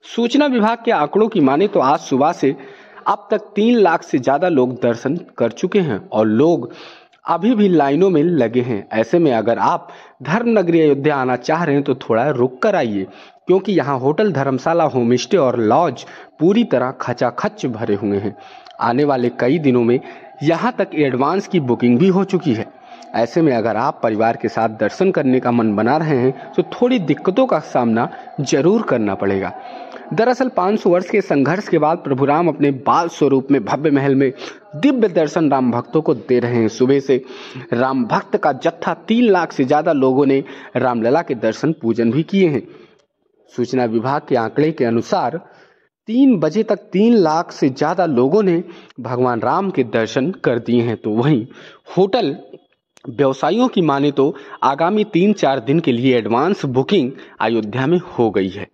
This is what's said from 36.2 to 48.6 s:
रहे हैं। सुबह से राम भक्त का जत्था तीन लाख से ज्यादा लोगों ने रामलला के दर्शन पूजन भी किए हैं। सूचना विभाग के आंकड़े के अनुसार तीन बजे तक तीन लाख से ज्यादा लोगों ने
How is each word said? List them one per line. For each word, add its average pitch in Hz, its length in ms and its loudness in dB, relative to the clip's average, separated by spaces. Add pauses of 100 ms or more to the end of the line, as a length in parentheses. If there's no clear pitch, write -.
रहे 120 140 -2
हैं। 113 140 2
सुबह 135 320 2
से 131 200 0 (520)
राम 127 320 0
भक्त 196 320 -2
का 156 180 0
जत्था 165 400 -4 (140)
तीन 233 160 2
लाख 180 280 2
से 143 120 -2
ज्यादा 151 280 0
लोगों 131 340 2
ने 135 160 2 (340)
रामलला 123 460 0
के 151 140 -6
दर्शन 113 360 -2
पूजन 117 380 -2
भी 143 120 0
किए 190 260 0
हैं। 135 140 -2 (920)
सूचना 123 340 -2
विभाग 120 420 -2
के 135 80 0
आंकड़े 120 360 0
के 139 120 -2
अनुसार 120 520 -2 (720)
तीन 247 300 4
बजे 156 240 0
तक 208 300 -4
तीन 220 220 4
लाख 165 380 2
से 156 180 0
ज्यादा 165 380 -2
लोगों 139 340 2
ने 175 200 0 (380)